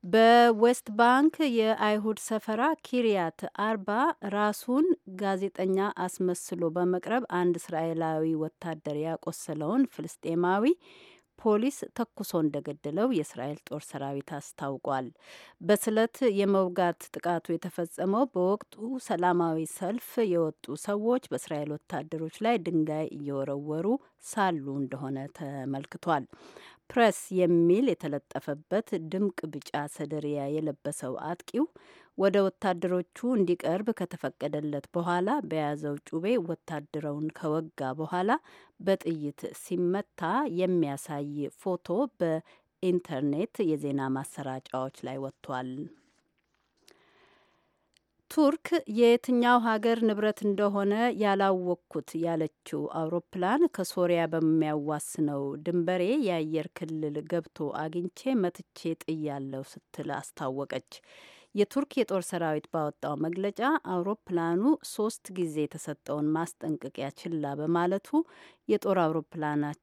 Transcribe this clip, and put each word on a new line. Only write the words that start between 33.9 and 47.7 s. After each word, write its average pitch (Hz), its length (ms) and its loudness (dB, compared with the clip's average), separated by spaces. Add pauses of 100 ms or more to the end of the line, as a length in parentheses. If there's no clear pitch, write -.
ከተፈቀደለት 147 960 -4
በኋላ 175 400 0 (140)
በያዘው 151 600 -2
ጩቤ 165 220 -4 (160)
ወታደረውን 151 920 -6
ከወጋ 156 600 -4
በኋላ 180 360 -2 (500)
በጥይት 165 640 -2 (140)
ሲመታ 180 640 -2 (320)
የሚያሳይ 156 760 0 (280)
ፎቶ - 320 -4 (280)
በኢንተርኔት 165 1500 -2
የዜና 147 380 0 (100)
ማሰራጫዎች 131 920 -6
ላይ 135 160 -8
ወጥቷል። 131 500 -8 (2500)